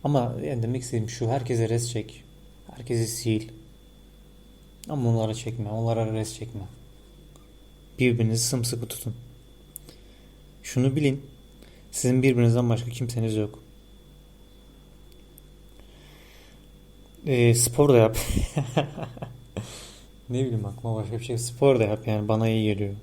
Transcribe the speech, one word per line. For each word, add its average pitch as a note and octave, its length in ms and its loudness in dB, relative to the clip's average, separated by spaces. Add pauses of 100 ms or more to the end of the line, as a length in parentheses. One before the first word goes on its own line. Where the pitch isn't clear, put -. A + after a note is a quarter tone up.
Ama B2 300 0 (100)
yani C3 180 -4
demek B2 200 -2
istediğim A2 260 -4
şu, A2+ 200 -4
herkese A#2+ 400 0
res A#2 240 -2
çek. - 320 -8 (520)
Herkesi A#2 300 -2 (140)
sil. A2 240 0 (1400)
Ama C3 220 0
onlara A2 240 0
çekme, A#2 360 -6
onlara A2+ 420 0
res A2 260 -4
çekme. G#2+ 220 -10 (1400)
Birbirinizi A#2 460 2
sımsıkı A#2+ 420 -4
tutun. - 280 -10 (1500)
Şunu C3 340 0
bilin, C#3+ 300 0 (640)
sizin B2+ 320 2
birbirinizden A#2+ 460 4
başka A#2 220 0
kimseniz A#2 460 -4
yok. G#2 220 -4 (3750)
Ee, A#2+ 280 6
spor C3 340 4
da C3 80 10
yap. A2+ 260 6
<laughs> - 60 -6 (2000)
Ne B2+ 160 0
bileyim, A2+ 220 -2
aklıma A2+ 300 -6
başka A2 220 -6
bir - 60 -8
şey. A#2 140 -4
Spor C3+ 420 4
da A2+ 40 6
yap G#2+ 220 -2
yani, G#2+ 220 0
bana A2 200 2
iyi A2 160 2
geliyor. G2+ 380 0